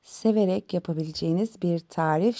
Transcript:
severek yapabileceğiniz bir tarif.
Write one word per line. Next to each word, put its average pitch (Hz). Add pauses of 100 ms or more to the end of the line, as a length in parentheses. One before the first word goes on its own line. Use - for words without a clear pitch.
severek 208
yapabileceğiniz 165
bir 170
tarif. 165